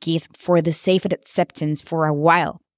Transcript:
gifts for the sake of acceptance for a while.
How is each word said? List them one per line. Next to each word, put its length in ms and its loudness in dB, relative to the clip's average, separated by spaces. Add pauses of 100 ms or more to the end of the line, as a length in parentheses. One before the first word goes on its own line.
gifts 260 -4 (100)
for 240 2
the 120 0
sake 320 0
of 80 -4
acceptance 680 -4
for 240 -2
a 80 2
while. 480 2 (160)